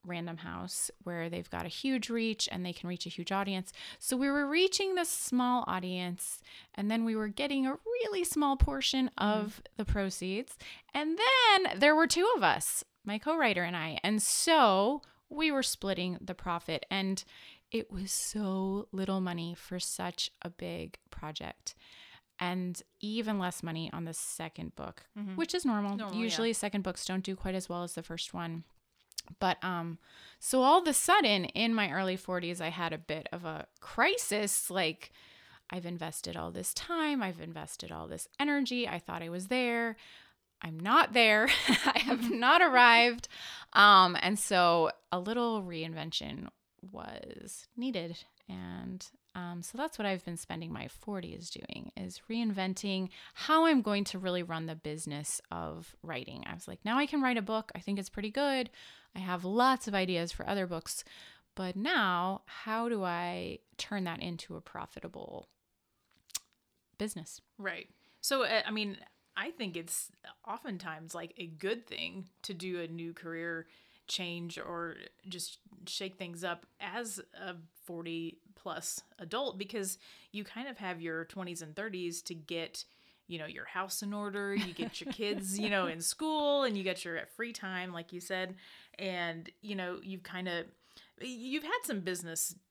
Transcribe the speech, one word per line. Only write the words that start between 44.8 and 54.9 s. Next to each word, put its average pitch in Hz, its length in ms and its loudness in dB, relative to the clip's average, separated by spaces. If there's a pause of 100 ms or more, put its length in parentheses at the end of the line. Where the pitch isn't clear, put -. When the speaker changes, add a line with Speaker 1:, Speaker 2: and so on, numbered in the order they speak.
Speaker 1:
a 180 80 0
little 220 440 0
reinvention 160 840 -6 (440)
was - 760 -14 (120)
needed. 190 400 -4 (280)
And, 185 600 -10 (280)
um, 175 280 -8
so - 160 -12
that's 311 200 -6
what 214 60 -2
I've 190 220 -2
been 170 100 -8
spending 165 340 -10
my - 160 -8
forties 175 640 -10
doing, - 480 -12
is 180 240 -12 (100)
reinventing 190 800 -2 (240)
how 320 320 4
I'm 302 160 8
going 202 240 2
to 190 140 -6
really 180 240 0
run 165 240 -4
the 160 80 -6
business 151 680 -6 (100)